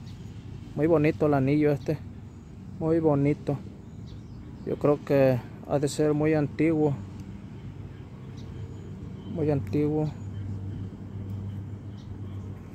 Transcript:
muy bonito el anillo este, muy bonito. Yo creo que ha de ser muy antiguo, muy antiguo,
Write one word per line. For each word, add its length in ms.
muy 120
bonito 400
el 80
anillo 380
este, 260
muy 220
bonito. 580
Yo 100
creo 280
que 340
ha 100
de 100
ser 260
muy 180
antiguo, 640
muy 160
antiguo, 600